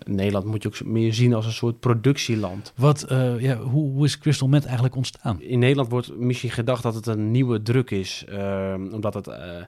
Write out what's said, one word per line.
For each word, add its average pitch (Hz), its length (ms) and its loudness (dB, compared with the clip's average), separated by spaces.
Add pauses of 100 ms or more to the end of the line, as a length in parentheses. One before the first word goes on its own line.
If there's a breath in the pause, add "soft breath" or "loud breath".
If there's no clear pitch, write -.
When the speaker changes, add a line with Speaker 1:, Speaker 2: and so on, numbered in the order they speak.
Speaker 1:
Nederland 98 400 0
moet 107 180 -4
je 113 60 -2
ook - 160 -8
meer 113 300 2
zien 120 200 6
als 110 120 0
een 113 60 -2
soort 120 280 -2
productieland. 110 960 0
Speaker 2:
Wat, 143 260 4
eh, 127 380 0
ja, 131 160 0
hoe, 135 360 0
hoe 139 120 2
is 143 140 0
crystal 139 300 2
meth 143 160 6
eigenlijk 123 320 0
ontstaan? 120 460 -4
Speaker 1:
In 120 160 0
Nederland 131 320 4
wordt 123 280 -4
misschien 123 320 -2
gedacht 120 320 -2
dat 117 120 -2
het 110 120 -8
een 110 240 0
nieuwe 120 320 2
drug 123 280 2
is. 95 380 -4
Ehm, 98 640 -4
omdat 107 220 -4
het, 101 140 -8
eh, 85 400 -12